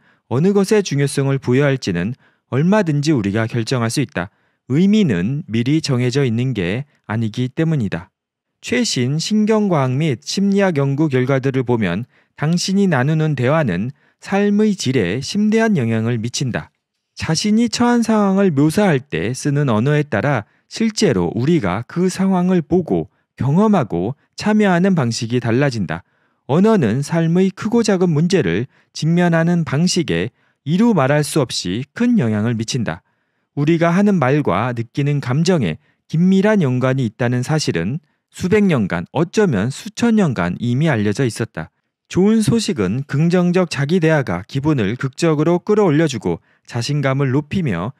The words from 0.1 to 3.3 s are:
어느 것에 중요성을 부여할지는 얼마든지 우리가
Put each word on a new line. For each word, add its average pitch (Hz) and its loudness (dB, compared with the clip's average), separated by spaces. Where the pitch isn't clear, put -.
어느 165 0
것에 202 2
중요성을 139 -2
부여할지는 127 0
얼마든지 160 0
우리가 110 0